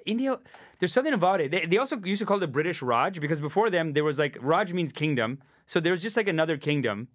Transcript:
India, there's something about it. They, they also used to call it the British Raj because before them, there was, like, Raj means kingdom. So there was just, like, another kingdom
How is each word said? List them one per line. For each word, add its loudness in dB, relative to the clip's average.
India, -2
there's 0
something 2
about 4
it. -2
They, 0
they 4
also -2
used -2
to -4
call 2
it 0
the 0
British -2
Raj 2
because -2
before 0
them, 0
there 2
was, 0
like, 0
Raj 0
means -2
kingdom. 0
So 0
there 2
was 0
just, -4
like, 0
another 2
kingdom -2